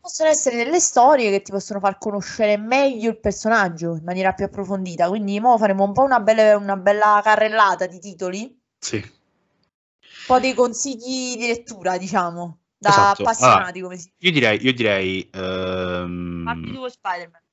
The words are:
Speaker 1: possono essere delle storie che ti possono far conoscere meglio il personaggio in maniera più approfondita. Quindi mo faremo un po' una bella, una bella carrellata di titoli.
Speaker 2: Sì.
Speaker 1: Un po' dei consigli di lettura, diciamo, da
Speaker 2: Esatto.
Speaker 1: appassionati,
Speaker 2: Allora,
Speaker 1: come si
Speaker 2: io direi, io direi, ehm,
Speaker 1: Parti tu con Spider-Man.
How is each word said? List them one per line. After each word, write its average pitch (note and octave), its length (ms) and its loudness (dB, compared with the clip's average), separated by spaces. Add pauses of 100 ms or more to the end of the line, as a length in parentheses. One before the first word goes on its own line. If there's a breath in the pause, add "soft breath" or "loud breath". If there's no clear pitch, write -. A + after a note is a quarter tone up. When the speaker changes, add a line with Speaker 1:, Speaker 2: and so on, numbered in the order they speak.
Speaker 1:
possono D#4+ 300 -2
essere C4+ 260 0
delle C#4 240 0
storie B3 500 4
che G3 120 0
ti - 100 -16
possono G3+ 260 -6
far G3 180 -2
conoscere G#3 600 -2
meglio A#3 540 0
il A3 100 -8
personaggio F#3+ 760 -2
in D#3+ 80 -8
maniera F#3 300 -2
più G3 140 -4
approfondita. F#3 640 -4
Quindi G3+ 300 -4
mo A#3 200 4
faremo G3 260 2
un G3+ 80 -2
po' A#3+ 100 2
una C4+ 160 4
bella, G#3+ 380 4
una G3+ 200 -4
bella G#3 460 4
carrellata G#3+ 640 2
di F3+ 140 -14
titoli. F#3 600 -10 (200)
Speaker 2:
Sì. - 160 -8
Speaker 1:
Un - 1300 -18
po' B3+ 140 4
dei B3+ 140 -2
consigli B3 840 -4
di A#3 100 -6
lettura, G#3 520 -6
diciamo, F3 600 -6 (180)
da G#3 120 -2
Speaker 2:
Esatto. G3+ 340 4
Speaker 1:
appassionati, F#3 560 2
Speaker 2:
Allora, F#3 40 -10
Speaker 1:
come F3+ 140 -12
si E3+ 220 -20
Speaker 2:
io F3+ 140 0
direi, A2+ 280 2
io C3 120 0
direi, F#2+ 600 -2
ehm, F2+ 1120 -6
Speaker 1:
Parti - 280 -8
tu - 80 -12
con B3+ 100 -10
Spider-Man. F3 500 -12 (120)